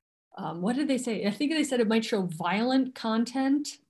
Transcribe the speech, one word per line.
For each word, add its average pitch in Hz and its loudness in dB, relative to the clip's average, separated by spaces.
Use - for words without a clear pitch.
um, 170 -6
what 240 0
did 285 0
they 269 2
say? 226 -2
I - 2
think 277 0
they 311 2
said 247 2
it 214 2
might 226 4
show 202 0
violent 214 0
content 262 0